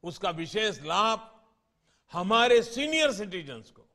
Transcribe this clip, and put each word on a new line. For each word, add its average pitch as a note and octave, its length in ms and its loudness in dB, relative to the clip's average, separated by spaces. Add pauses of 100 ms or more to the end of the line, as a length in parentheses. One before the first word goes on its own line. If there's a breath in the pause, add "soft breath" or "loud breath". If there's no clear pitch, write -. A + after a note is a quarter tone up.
उसका F3 280 -4
विशेष E3+ 500 -4
लाभ G3+ 500 0 (800)
हमारे A3+ 500 4
सीनियर D4+ 500 0
सिटीजन्स F3 580 -10
को - 240 -20